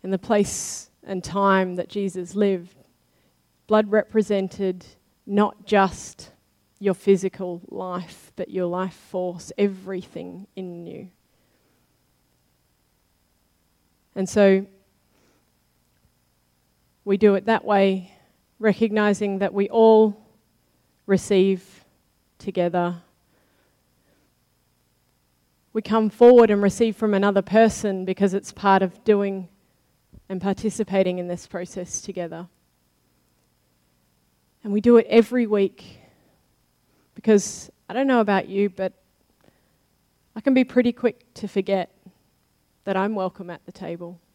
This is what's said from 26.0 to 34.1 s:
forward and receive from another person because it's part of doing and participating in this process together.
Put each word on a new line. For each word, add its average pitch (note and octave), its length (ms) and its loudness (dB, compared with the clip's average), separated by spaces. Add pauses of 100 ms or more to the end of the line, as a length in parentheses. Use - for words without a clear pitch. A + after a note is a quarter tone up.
forward A#3+ 400 8
and G3+ 120 2
receive G3+ 340 0
from G#3+ 160 -2
another G3 300 0
person G3+ 600 0
because F#3 300 -2
it's - 180 -8
part F#3+ 300 2
of F#3 200 -6
doing G3 460 -2 (800)
and F#3+ 120 -8
participating F#3+ 800 -2
in F3 80 -8
this F3 200 -10
process F3+ 540 -12
together. E3+ 460 -12 (2250)